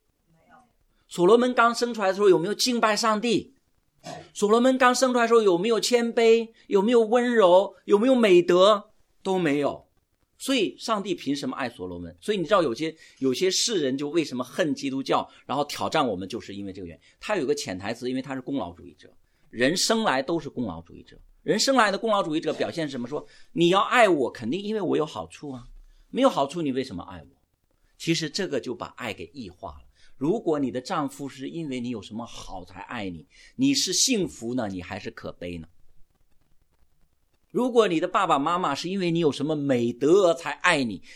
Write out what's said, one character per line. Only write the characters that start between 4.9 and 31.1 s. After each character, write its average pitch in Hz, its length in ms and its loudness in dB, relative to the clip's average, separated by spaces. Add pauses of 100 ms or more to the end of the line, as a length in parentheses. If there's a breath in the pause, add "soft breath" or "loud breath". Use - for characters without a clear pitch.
生 254 180 2
出 247 60 0
来 233 60 4
的 226 40 0
时 226 60 4
候 226 80 6
有 185 160 4
没 190 80 -2
有 226 140 2
谦 233 340 0
卑？ 226 360 4 (180 soft breath)
有 196 120 2
没 220 120 2
有 240 80 6
温 240 340 2
柔？ 196 400 6 (120)
有 202 120 6
没 220 80 4
有 262 80 6
美 208 260 6
德？ 185 500 4 (340)
都 190 120 0
没 151 220 0
有。 113 300 -4 (500)
所 - 160 -2
以 202 240 -2
上 208 240 -4
帝 202 100 -4
凭 - 220 -4
什 139 140 -6
么 127 80 -8
爱 131 120 -6
所 92 200 -10
罗 87 100 -10
门？ 85 220 -14
所 214 120 -6
以 208 60 -2
你 170 60 -2
知 147 60 -4
道 202 120 4
有 131 100 0
些， 156 220 -6 (240 loud breath)
有 131 160 0
些 185 160 0
世 190 300 -2
人 135 180 -2
就 147 120 -6
为 160 140 0
什 131 120 -10
么 123 80 -6
恨 160 280 -2
基 139 160 -6
督 135 140 -6
教， 143 260 -2 (160 loud breath)
然 123 140 -6
后 143 60 -2
挑 101 240 -6
战 147 180 0
我 107 80 -2
们， 95 140 -10
就 107 120 -10
是 101 140 -16
因 101 100 -12
为 98 80 -12
这 98 80 -14
个 92 60 -12
原 80 100 -16
因。 - 60 -20 (160 soft breath)
他 - 180 -4
有 156 80 -2
个 135 80 0
潜 127 240 -4
台 98 160 -8
词， 120 160 -8
因 131 60 -4
为 131 80 -4
他 139 100 -10
是 131 80 -8
功 139 140 -8
劳 90 180 -6
主 - 140 -20
义 - 80 -20
者， - 180 -20 (380)
人 131 260 0
生 226 280 0
来 139 180 0
都 170 160 -2
是 147 100 -8
功 120 180 -6
劳 85 160 -10
主 82 120 -20
义 73 80 -20
者。 - 160 -20 (240)
人 180 160 0
生 269 160 2
来 220 160 4
的 196 80 -4
功 226 120 -2
劳 202 120 2
主 160 140 -2
义 160 40 0
者 151 120 -4
表 113 180 -4
现 165 160 -6
是 139 60 -8
什 127 80 -8
么？ 120 80 -8
说 147 180 -10 (260 soft breath)
：“你 170 180 4
要 190 100 4
爱 220 280 4
我， 139 220 2
肯 - 200 -8
定 175 100 -4
因 208 140 -6
为 214 60 -4
我 143 160 -2
有 151 100 0
好 98 220 -10
处 - 220 -16
啊， 123 140 -14 (460)
没 196 100 -4
有 262 80 6
好 143 180 0
处 170 140 -8
你 147 120 -2
为 127 120 -4
什 101 100 -14
么 85 100 -12
爱 90 160 -18
我？” - 80 -20 (680)
其 160 180 -4
实 156 140 -6
这 190 180 -6
个 139 140 -4
就 123 140 -8
把 - 220 -10
爱 117 180 -10
给 90 180 -16
异 117 160 -14
化 85 220 -16
了。 - 120 -20 (360 soft breath)
如 175 220 -2
果 156 180 -2
你 131 120 -2
的 123 100 -6
丈 151 280 -6
夫 139 200 -12